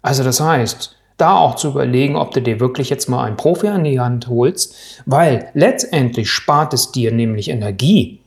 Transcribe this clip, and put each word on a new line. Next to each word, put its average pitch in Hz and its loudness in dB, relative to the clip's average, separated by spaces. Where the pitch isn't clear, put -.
Also 135 0
das 127 0
heißt, 151 -2
da 175 4
auch 143 2
zu 151 -4
überlegen, 135 0
ob 151 -4
du 131 0
dir 117 -2
wirklich 127 -2
jetzt 139 -4
mal 127 -2
einen 110 -6
Profi 175 0
an 196 0
die 139 0
Hand 123 -2
holst, - -2
weil 139 2
letztendlich 131 0
spart 151 0
es 123 -2
dir 113 -2
nämlich 110 -2
Energie. 120 0